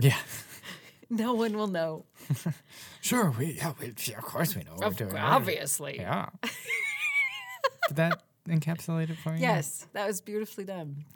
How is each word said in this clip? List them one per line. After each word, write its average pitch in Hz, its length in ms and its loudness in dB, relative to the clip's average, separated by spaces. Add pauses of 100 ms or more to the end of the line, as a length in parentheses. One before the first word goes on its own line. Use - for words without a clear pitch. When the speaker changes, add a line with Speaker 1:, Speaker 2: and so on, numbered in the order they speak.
Speaker 1:
Yeah. 131 180 8 (880)
Speaker 2:
No 233 260 2
one 220 220 2
will 214 120 0
know. 165 360 -2 (400)
Speaker 1:
<laughs> - 0 - (560)
Sure, 226 300 4
we, 131 240 0
yeah, 147 260 -2
we, 135 120 -6 (120)
yeah, 117 140 -4
of 131 60 -8
course 151 300 0
we - 80 -4
know - 120 -12
what 196 120 -4
Speaker 2:
Of 202 140 0
Speaker 1:
we're 110 80 0
doing. 135 120 -2
Speaker 2:
obviously. 151 760 2
Speaker 1:
Yeah. - 380 -2
Speaker 2:
<laughs> 1047 1500 -2
Speaker 1:
Did 143 80 -2
that 165 260 2 (260)
encapsulate 165 640 0
it 160 80 -6
for 160 160 -4
you? 165 60 0
Speaker 2:
Yes, 208 540 2
that 202 120 0
was 202 140 -2
beautifully 208 440 -6
done. 156 400 -8 (120)